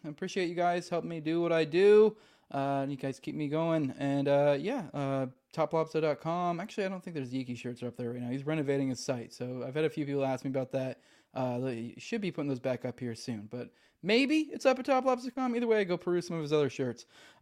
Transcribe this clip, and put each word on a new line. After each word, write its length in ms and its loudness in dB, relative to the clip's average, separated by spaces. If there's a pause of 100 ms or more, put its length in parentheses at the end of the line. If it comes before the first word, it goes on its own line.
I 40 -8
appreciate 420 -2
you 60 -6
guys. 340 0
Help 140 -2
me 160 -6
do 200 0
what 120 2
I 140 4
do. 520 8 (340)
Uh, 300 0
and 100 -2
you 60 -6
guys 220 -6
keep 160 -8
me 120 -2
going. 500 2
And, 300 2
uh, 320 6
yeah, 240 -2 (100)
uh, 320 -2 (300)
toplobster 460 0
dot 200 0
com. 380 -2
Actually, 260 -4
I 40 -2
don't 140 -8
think 120 -12
there's 160 -4
Yiki 260 -6
shirts 240 -8
are 60 -6
up 100 -8
there 140 -6
right 100 -8
now. 80 -6
He's 160 -6
renovating 440 0
his 100 -4
site. 340 -6
So 320 -8
I've 80 -8
had 120 0
a 40 2
few 160 -4
people 180 0
ask 220 -2
me 60 -2
about 220 -2
that. 260 -4 (340)
Uh, 260 -2
they 380 -4
should 240 -6
be 100 -2
putting 180 -4
those 100 -2
back 260 -4
up 140 -6
here 160 -4
soon. 340 -8
But 220 -10 (320)
maybe 480 2
it's 160 0
up 100 6
at 80 -8
toplobster 380 2
dot 120 -8
com. 200 -2
Either 100 0
way, 180 4
go 140 0
peruse 300 0
some 80 -4
of 80 -2
his 100 0
other 160 4
shirts. 360 -4 (360)